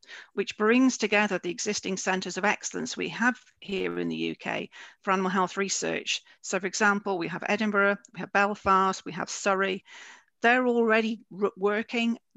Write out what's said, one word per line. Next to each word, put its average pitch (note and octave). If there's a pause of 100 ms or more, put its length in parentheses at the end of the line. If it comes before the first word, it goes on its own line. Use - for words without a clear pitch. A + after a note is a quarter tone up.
(340)
which -
brings A#3+
together G#3
the F3
existing F#3+
centres F#3
of F#3
excellence -
we F3+
have G#3+ (200)
here F#3
in -
the D#2+
U D#3+
K - (320)
for G3
animal F#3+
health F#3
research. F#3 (200)
So, -
for F#3+
example, G3+
we E3+
have E3+
Edinburgh, G3+ (160)
we -
have -
Belfast, F#3+
we F3+
have -
Surrey. F#3+ (580)
They're B3
already A3+ (200)
r-, G3+
working, A3+ (180)